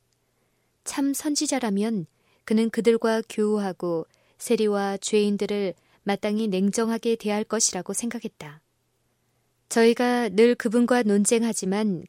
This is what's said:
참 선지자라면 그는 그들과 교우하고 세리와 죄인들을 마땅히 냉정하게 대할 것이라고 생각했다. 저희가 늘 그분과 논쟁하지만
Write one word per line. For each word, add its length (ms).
참 300
선지자라면 920
그는 240
그들과 580
교우하고 800
세리와 580
죄인들을 800
마땅히 440
냉정하게 680
대할 260
것이라고 480
생각했다. 720
저희가 640
늘 260
그분과 480
논쟁하지만 1040